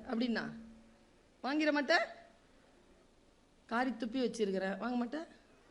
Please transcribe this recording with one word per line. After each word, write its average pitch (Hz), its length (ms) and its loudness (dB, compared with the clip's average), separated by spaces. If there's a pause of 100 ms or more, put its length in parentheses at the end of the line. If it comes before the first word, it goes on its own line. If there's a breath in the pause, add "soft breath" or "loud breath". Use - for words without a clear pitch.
அப்படின்னா 233 360 0 (1000)
வாங்கிட 302 280 2
மாட்டேன். 294 340 4 (1600)
காரி 247 240 0
துப்பி 254 360 -2
வச்சிருக்கிறேன், 190 520 0
வாங்க 233 180 -2
மாட்டேன். 247 320 -4 (440)